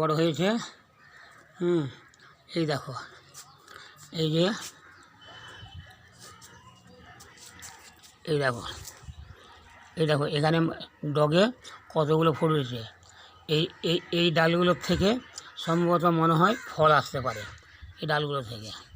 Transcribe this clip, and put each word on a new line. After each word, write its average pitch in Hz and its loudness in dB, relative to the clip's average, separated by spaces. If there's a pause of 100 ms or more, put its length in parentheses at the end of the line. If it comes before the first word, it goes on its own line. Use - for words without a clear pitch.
বড় 156 0
হয়েছে। 165 2 (1120)
হুম, 175 2 (760)
এই 165 0
দেখো, 135 -4 (1300)
এই 160 2
যে, 165 4 (3750)
এই 151 2
দেখো, 120 0 (1400)
এই 160 2
দেখো, 147 2 (120)
এখানে 156 2 (580)
ডগে 151 4 (500)
কতগুলো 160 4
ফুল 160 2
হয়েছে। 123 -4 (760)
এই, 156 2 (260)
এই, 170 2 (200)
এই 170 4 (120)
ডালগুলোর 170 4 (100)
থেকে 175 2 (560)
সম্ভবত 170 2 (160)
মনে 165 4
হয় 196 6 (180)
ফল 156 6 (100)
আসতে - -6
পারে, 110 -6 (580)
এই 160 -8
ডালগুলো 147 -2 (100)
থেকে। 110 -14 (260)